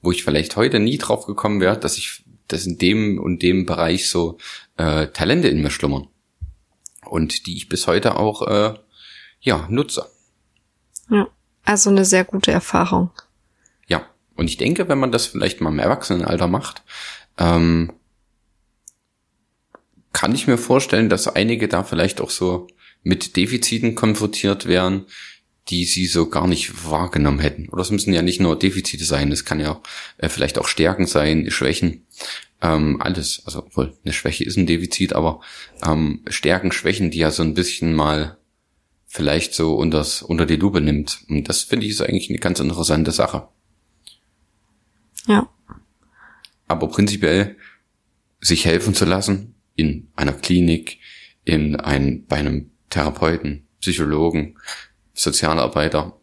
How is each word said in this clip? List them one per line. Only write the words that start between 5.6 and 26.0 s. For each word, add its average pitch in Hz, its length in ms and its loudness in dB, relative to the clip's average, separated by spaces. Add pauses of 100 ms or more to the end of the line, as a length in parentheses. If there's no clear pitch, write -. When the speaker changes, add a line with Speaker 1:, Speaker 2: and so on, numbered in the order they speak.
Speaker 1:
mir 73 100 0
schlummern. 69 360 -2 (1000)
Und 80 420 -2
die 87 120 -8
ich - 100 -12
bis - 180 -4
heute 87 300 2
auch, 107 320 0
äh, 107 260 2 (640)
ja, 80 280 0
nutze. - 420 -2 (1000)
Speaker 2:
Ja, 208 180 2 (340)
also 208 280 2
eine 196 160 6
sehr 185 180 4
gute - 260 0
Erfahrung. 180 600 0 (760)
Speaker 1:
Ja, - 200 -2 (300)
und 85 120 0
ich 80 80 -4
denke, - 320 0
wenn 139 100 0
man 127 140 0
das - 140 0
vielleicht - 340 -4
mal 80 80 0
im 78 100 -2
Erwachsenenalter 87 680 0
macht, - 360 -4 (540)
ähm, 85 560 4 (2250)
kann - 200 0
ich - 120 -4
mir 127 100 4
vorstellen, 117 540 2
dass 95 180 0
einige 110 400 0
da - 140 0
vielleicht - 400 -2
auch - 80 -6
so 90 380 -2 (340)
mit - 340 -2
Defiziten 117 580 0
konfrontiert 104 680 0
wären, 92 400 2 (640)
die 87 160 -2
sie 90 220 0